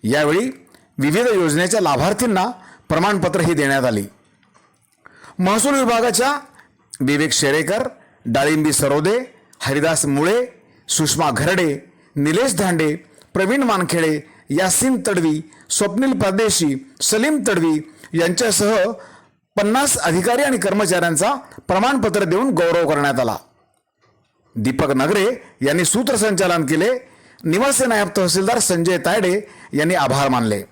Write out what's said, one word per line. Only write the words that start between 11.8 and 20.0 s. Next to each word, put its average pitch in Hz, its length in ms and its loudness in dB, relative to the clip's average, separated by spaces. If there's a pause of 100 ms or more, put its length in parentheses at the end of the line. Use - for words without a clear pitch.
निलेश 175 400 0
धांडे, 165 400 0 (380)
प्रवीण 214 300 0
मानखेडे, 170 560 0 (300)
यासिन 185 580 0
तडवी, 165 340 0 (280)
स्वप्नील 208 500 0
परदेशी, 190 840 0
सलीम 247 460 0
तडवी 165 320 0 (340)
यांच्यासह 190 760 0 (640)
पन्नास 220 420 0
अधिकारी 185 460 0